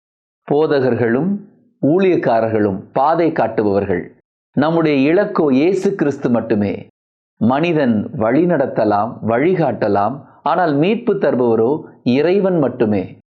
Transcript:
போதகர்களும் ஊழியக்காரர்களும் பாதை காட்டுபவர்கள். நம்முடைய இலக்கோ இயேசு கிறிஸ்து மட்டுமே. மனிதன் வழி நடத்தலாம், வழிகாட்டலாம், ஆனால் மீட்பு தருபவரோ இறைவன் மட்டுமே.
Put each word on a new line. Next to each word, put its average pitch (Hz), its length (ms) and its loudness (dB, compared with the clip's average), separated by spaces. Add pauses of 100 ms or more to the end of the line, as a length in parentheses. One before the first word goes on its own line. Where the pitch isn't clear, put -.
(520)
போதகர்களும் 139 880 0 (440)
ஊழியக்காரர்களும் 113 1000 2 (100)
பாதை 160 380 2
காட்டுபவர்கள். 101 840 -2 (380)
நம்முடைய 151 600 2
இலக்கோ 180 380 0
இயேசு 185 440 0
கிறிஸ்து 143 340 -2
மட்டுமே. 104 580 -2 (500)
மனிதன் 131 760 0
வழி 127 340 0
நடத்தலாம், 120 720 0 (100)
வழிகாட்டலாம், 123 920 0 (220)
ஆனால் 160 320 0
மீட்பு 196 380 0
தருபவரோ 127 680 0 (220)
இறைவன் 175 560 0
மட்டுமே. 110 680 -2